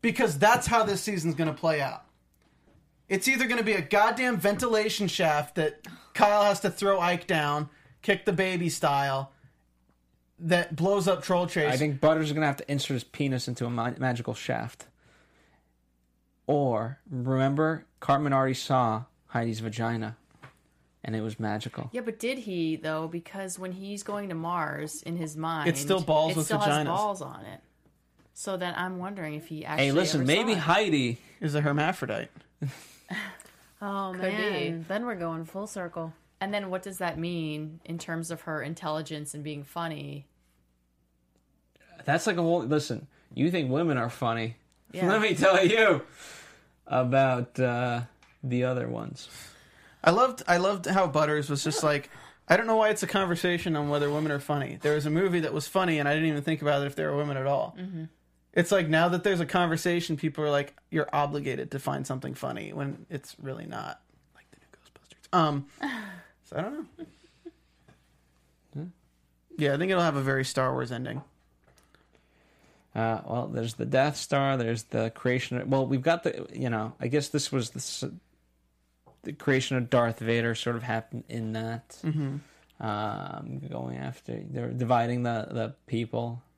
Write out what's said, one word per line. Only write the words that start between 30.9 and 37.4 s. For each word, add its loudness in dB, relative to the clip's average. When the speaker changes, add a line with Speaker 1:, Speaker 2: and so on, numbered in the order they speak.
Speaker 1:
is -2
a 2
hermaphrodite. 0
<laughs> -2
Speaker 4:
Oh, -4
Speaker 3:
Could -8
Speaker 4:
man. -2
Speaker 3:
be. -10
Speaker 4:
Then -4
we're -4
going -4
full -8
circle. -8
Speaker 3:
And -4
then -2
what -4
does -10
that -2
mean -4